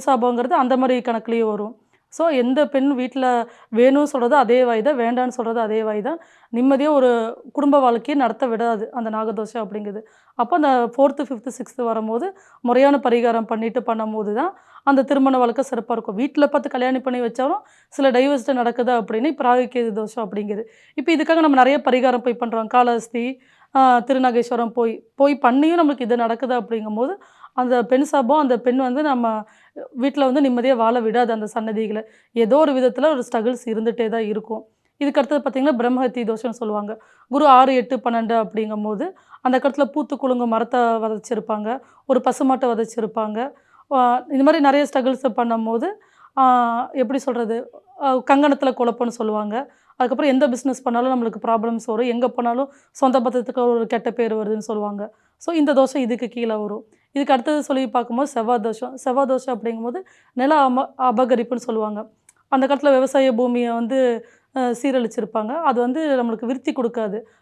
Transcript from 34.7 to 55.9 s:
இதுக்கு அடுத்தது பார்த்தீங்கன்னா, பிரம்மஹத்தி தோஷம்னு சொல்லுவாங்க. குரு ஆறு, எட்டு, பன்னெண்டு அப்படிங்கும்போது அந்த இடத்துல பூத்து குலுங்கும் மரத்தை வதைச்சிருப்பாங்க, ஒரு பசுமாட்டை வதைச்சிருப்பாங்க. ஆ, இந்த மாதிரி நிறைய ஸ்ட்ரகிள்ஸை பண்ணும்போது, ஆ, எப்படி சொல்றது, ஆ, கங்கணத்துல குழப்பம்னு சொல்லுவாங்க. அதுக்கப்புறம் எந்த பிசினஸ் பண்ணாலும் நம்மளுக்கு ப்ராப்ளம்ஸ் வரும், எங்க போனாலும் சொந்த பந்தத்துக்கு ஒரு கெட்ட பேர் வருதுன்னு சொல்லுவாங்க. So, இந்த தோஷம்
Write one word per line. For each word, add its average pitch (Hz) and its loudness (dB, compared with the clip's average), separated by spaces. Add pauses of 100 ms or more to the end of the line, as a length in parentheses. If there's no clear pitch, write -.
இதுக்கு 285 0
அடுத்தது 285 0
பார்த்தீங்கன்னா, 277 0
பிரம்மஹத்தி 247 -2
தோஷம்னு 226 -6
சொல்லுவாங்க. 214 -6 (280)
குரு 285 2
ஆறு, 262 8
எட்டு, 254 0
பன்னெண்டு 226 -2
அப்படிங்கும்போது 214 -6 (300)
அந்த 254 2
இடத்துல 277 0
பூத்து 285 -4
குலுங்கும் 247 -2
மரத்தை 233 0
வதைச்சிருப்பாங்க, 220 -4 (240)
ஒரு 247 2
பசுமாட்டை 262 0
வதைச்சிருப்பாங்க. 220 -4 (400)
ஆ, 254 2
இந்த 269 2
மாதிரி 311 4
நிறைய 285 4
ஸ்ட்ரகிள்ஸை 254 0
பண்ணும்போது, 233 -2 (500)
ஆ, 247 2
எப்படி 262 -2
சொல்றது, 233 -4 (320)
ஆ, 269 2
கங்கணத்துல 277 2
குழப்பம்னு 240 -2
சொல்லுவாங்க. 214 -4 (220)
அதுக்கப்புறம் 262 0
எந்த 269 4
பிசினஸ் 247 -4
பண்ணாலும் 254 0
நம்மளுக்கு 233 -2
ப்ராப்ளம்ஸ் 226 -2
வரும், 233 -2
எங்க 240 0
போனாலும் 240 -4 (200)
சொந்த 262 2
பந்தத்துக்கு 247 -2
ஒரு 233 0
கெட்ட 233 -4
பேர் 226 -2
வருதுன்னு 214 -4
சொல்லுவாங்க. 208 -8 (240)
So, 339 -6
இந்த 294 2
தோஷம் 262 2